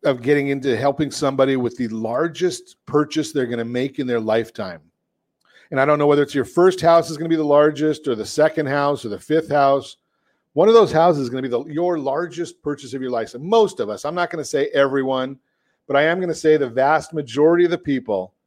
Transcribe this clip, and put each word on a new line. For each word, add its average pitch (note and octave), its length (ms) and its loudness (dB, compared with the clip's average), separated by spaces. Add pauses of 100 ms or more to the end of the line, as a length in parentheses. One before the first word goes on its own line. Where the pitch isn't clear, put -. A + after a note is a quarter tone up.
of B2+ 200 -2
getting C#3 240 2
into C3+ 280 -2
helping C#3 360 -2
somebody C3+ 440 0
with B2 220 -2
the B2 120 -4
largest B2+ 880 -4 (100)
purchase D3 440 -2
they're C3+ 140 0
gonna A#2 200 -4
make B2 340 -6
in C3+ 80 -4
their A#2+ 120 0
lifetime?" G#2+ 640 -4 (880)
And C#3 100 -4
I C3+ 60 4
don't D3 140 4
know D3 80 2
whether D3 160 4
it's C#3 120 -4
your C3 100 0
first F3+ 360 2
house E3 280 4
is D#3 80 -12
gonna E3 120 -6
be E3 60 2
the D#3 80 0
largest D3 640 2
or B2 80 0
the G#2+ 100 -6
second D#3 400 0
house C#3+ 400 -2
or A2+ 40 -8
the G2+ 100 -8
fifth D#3 300 -2
house. C#3 480 2 (560)
One E3+ 140 4
of A3+ 60 6
those G#3 180 6
houses D#3 320 4
is B2 60 -4
gonna C3 120 -6
be C3+ 60 -6
the, B2 180 -4
your E3 340 -4
largest D#3 600 -6
purchase C#3 320 -10
of C3 80 -8
your B2+ 100 -6
life. A2+ 180 -4
So B2 100 -16
most G3+ 400 0
of G#2 100 -2
us, G#2 160 -8
I'm D#3 100 -6
not F3 140 -2
gonna D#3+ 160 -8
say C#3+ 280 -2
everyone, C3+ 640 0 (480)
but C#3 80 -2
I C#3+ 80 4
am E3+ 160 0
gonna F3 160 -4
say D#3 220 4
the C#3 120 -2
vast C3+ 440 0
majority D3+ 520 2
of E3 60 0
the F3 60 -2
people G#2+ 560 -4 (140)